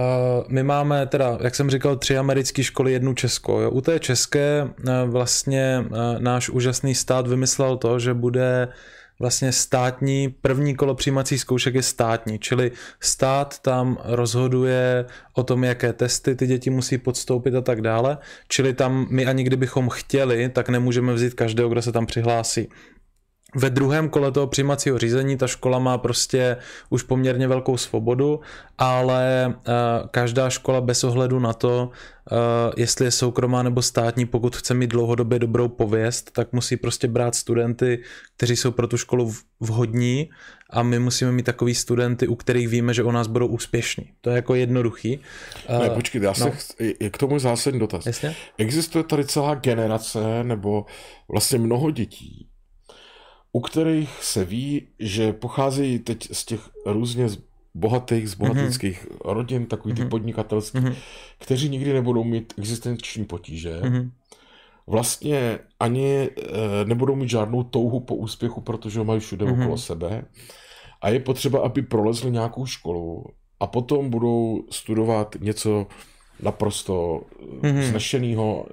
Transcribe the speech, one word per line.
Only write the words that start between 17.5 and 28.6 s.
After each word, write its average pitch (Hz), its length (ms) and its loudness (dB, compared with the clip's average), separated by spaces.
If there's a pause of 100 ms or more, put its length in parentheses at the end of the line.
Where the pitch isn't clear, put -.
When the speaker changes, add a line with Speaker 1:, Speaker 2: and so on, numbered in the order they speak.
Speaker 1:
a 127 60 2
tak 120 220 0
dále, 117 360 0 (300)
čili 131 260 2
tam 131 360 2
my 131 160 2
ani 131 180 2
kdybychom 127 440 2
chtěli, 127 600 2
tak 123 200 0
nemůžeme 123 460 2
vzít 120 200 0
každého, 117 340 2
kdo 117 140 2
se 120 100 -2
tam 117 140 2
přihlásí. 117 640 0 (840)
Ve 131 160 2
druhém 139 380 2
kole 143 240 2
toho 139 140 2
přijímacího 139 520 0
řízení 131 380 2
ta 127 100 0
škola 127 320 0
má 127 200 2
prostě 123 580 0 (340)
už 131 120 0
poměrně 131 460 2
velkou 131 280 2
svobodu, 123 640 0 (380)